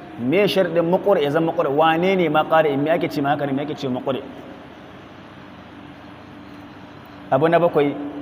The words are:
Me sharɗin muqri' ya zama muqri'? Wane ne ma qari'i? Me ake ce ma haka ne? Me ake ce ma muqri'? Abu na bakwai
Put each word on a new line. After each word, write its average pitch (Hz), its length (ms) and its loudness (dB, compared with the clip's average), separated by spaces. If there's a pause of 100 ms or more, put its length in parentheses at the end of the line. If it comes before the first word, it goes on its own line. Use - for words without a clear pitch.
(200)
Me 156 280 2
sharɗin 175 380 2
muqri' 185 380 2
ya 143 80 0
zama 165 200 2
muqri'? 160 220 0
Wane 165 420 4
ne 175 140 2
ma 156 160 2
qari'i? 156 320 4
Me 147 140 0
ake 170 180 0
ce - 120 -4
ma 139 100 0
haka 147 160 0
ne? 139 60 -2
Me 139 100 -2
ake 151 120 -6
ce 139 120 -6
ma 127 120 -2
muqri'? 127 220 -2 (3000)
Abu 139 180 2
na 170 100 6
bakwai 160 340 2 (280)